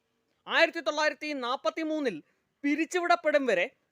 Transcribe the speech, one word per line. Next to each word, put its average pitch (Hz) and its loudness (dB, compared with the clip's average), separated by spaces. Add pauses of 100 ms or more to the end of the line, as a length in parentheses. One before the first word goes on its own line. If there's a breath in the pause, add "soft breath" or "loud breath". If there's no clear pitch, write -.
(480)
ആയിരത്തി 320 2
തൊള്ളായിരത്തി 302 -2
നാൽപത്തിമൂന്നിൽ 277 -4 (400)
പിരിച്ചുവിടപ്പെടും 311 0
വരെ 202 2 (220)